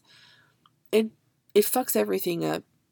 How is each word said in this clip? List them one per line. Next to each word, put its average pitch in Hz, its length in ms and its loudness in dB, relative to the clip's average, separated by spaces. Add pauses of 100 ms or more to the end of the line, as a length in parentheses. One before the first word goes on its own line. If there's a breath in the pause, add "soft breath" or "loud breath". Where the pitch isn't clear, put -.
(920 soft breath)
it, 220 180 2 (440)
it 208 120 6
fucks - 300 -2
everything 190 500 -2
up 156 180 -4 (280)